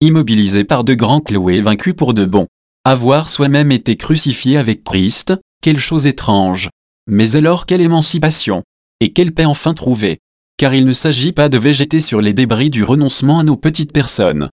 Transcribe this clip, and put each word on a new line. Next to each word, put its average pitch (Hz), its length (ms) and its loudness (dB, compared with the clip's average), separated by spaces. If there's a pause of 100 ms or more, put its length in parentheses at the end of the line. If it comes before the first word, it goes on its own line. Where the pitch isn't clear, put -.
immobilisés 110 640 2
par 123 220 -2
de 131 100 2
grands 120 260 2
clous 98 300 -2
et 90 100 2
vaincus 107 360 -2
pour 127 180 -2
de 104 100 2
bon. 92 220 0 (380)
Avoir 135 440 2
soi-même 143 440 2
été 117 240 0
crucifié 143 600 -2
avec 113 280 -2
Christ, 95 500 -2 (280)
quelle 151 180 2
chose 147 260 0
étrange. 98 640 0 (420)
Mais 110 240 2
alors 165 320 0
quelle 185 140 0
émancipation. 156 800 0 (380)
Et 113 120 0
quelle 175 200 0
paix 160 140 0
enfin 151 280 -2
trouvée. 107 440 -2 (400)
Car 135 160 0
il 131 120 4
ne 131 60 2
s'agit 139 400 -2
pas 147 160 2
de 139 100 0
végéter 143 420 0
sur 117 200 -2
les 104 140 0
débris 123 360 0
du 117 140 -2
renoncement 139 560 2
à - 20 0
nos 151 140 2
petites 156 360 -4
personnes. 85 600 -2